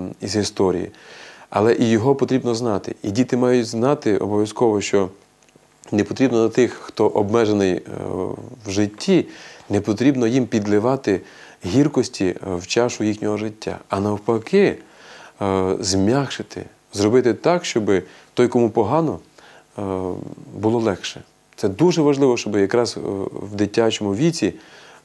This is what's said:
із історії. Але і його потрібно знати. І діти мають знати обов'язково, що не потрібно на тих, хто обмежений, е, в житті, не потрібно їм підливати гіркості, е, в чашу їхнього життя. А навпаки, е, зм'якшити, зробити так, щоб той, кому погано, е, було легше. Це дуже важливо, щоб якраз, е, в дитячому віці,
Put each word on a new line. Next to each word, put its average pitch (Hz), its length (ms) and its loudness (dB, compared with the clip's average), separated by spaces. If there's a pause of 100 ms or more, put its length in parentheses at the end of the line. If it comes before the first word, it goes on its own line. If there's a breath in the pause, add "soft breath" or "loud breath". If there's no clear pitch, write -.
(220)
із 104 140 -6
історії. 92 560 0 (580 loud breath)
Але 107 240 4
і 117 160 2
його 113 260 4
потрібно 127 400 0
знати. 110 480 -4
І 104 80 -4
діти 120 260 0
мають 123 300 2
знати 113 500 0
обов'язково, 104 640 0
що 98 280 0 (840)
не 101 120 2
потрібно 117 400 2
на 113 60 4
тих, 113 240 2
хто - 340 -2
обмежений, 104 640 2
е, 90 100 -2 (840)
в 104 40 -10
житті, 104 560 0 (440 loud breath)
не 101 120 0
потрібно 123 460 2
їм 123 200 2
підливати 104 720 0 (440 loud breath)
гіркості, 117 600 0
е, 92 300 -4
в 87 120 -8
чашу 120 360 0
їхнього 104 340 -2
життя. 104 420 -8 (100)
А 98 100 -2
навпаки, 110 800 0 (640 loud breath)
е, 95 380 0
зм'якшити, 98 840 -2 (280)
зробити 110 400 4
так, 175 320 0
щоб 104 260 -2 (420 loud breath)
той, 123 140 2
кому 120 220 2
погано, 120 500 0 (580 soft breath)
е, 104 40 -8 (720)
було 110 240 0
легше. 107 420 -4 (340)
Це 107 140 -2
дуже 160 320 2
важливо, 139 360 4
щоб 107 180 -4
якраз, 107 420 2
е, - 20 -8 (320)
в 104 240 -12
дитячому 104 600 0
віці, 139 380 0 (520 loud breath)